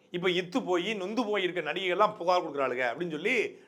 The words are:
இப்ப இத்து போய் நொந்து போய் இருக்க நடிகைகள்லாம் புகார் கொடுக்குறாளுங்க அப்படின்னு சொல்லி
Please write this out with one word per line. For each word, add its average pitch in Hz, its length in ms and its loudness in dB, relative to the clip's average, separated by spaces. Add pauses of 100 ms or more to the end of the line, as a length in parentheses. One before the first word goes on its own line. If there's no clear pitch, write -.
(100)
இப்ப 180 200 0
இத்து 180 320 0
போய் 180 320 0
நொந்து 214 300 -2
போய் 208 180 0
இருக்க 170 300 -2
நடிகைகள்லாம் 185 440 2
புகார் 180 260 2
கொடுக்குறாளுங்க 135 380 0
அப்படின்னு 131 300 0
சொல்லி 175 580 -2